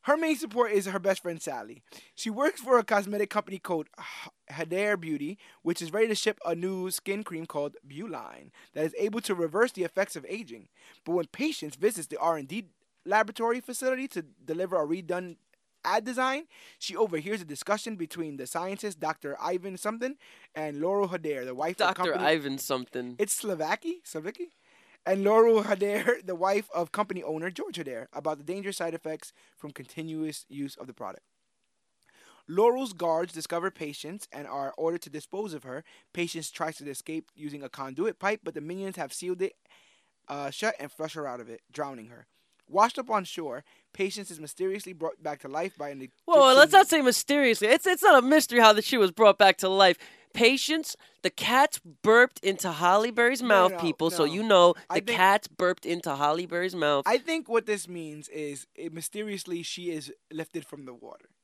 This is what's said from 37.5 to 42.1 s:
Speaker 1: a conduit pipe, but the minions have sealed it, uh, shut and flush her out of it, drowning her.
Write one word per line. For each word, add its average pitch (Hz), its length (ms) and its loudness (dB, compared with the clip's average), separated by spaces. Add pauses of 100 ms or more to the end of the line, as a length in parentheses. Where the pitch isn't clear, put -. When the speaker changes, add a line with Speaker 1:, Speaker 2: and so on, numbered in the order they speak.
Speaker 1:
a 131 60 -14
conduit 143 500 -6
pipe, 208 240 -2
but 160 120 -10
the 151 60 -10
minions 185 360 -10
have 151 160 -8
sealed 180 280 -8
it, 190 140 -4 (760)
uh, 143 220 -8
shut 214 300 -4
and 143 100 -12
flush 160 240 -10
her 147 140 -8
out 123 120 -10
of 117 80 -16
it, 117 120 -16 (120)
drowning 139 360 -10
her. 117 180 -20 (420)